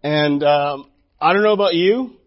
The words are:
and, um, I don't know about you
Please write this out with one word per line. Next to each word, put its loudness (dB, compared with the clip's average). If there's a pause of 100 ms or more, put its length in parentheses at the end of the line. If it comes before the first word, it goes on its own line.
and, -2
um, -2 (280)
I 2
don't 0
know 2
about 0
you -2